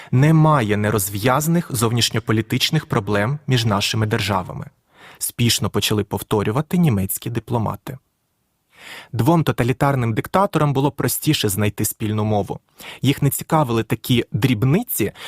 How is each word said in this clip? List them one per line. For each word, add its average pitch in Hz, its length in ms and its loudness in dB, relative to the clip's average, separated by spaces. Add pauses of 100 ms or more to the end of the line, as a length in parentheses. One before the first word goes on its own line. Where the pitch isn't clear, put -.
(120)
немає 147 680 4
нерозв'язаних 110 920 0
зовнішньополітичних 117 1160 0
проблем 107 640 0
між 123 180 2
нашими 110 400 0
державами", 104 640 -2 (480)
спішно - 520 0
почали 104 340 0
повторювати 110 760 -2
німецькі 117 520 0
дипломати. 117 680 -6 (1160)
Двом 147 300 4
тоталітарним 127 720 0
диктаторам 156 600 0
було 139 180 0
простіше - 580 -2
знайти 104 360 -2
спільну 107 380 -4
мову. 107 360 -2 (420)
Їх 139 200 0
не 143 80 2
цікавили 120 540 0
такі - 480 0
дрібниці, 127 800 0 (160)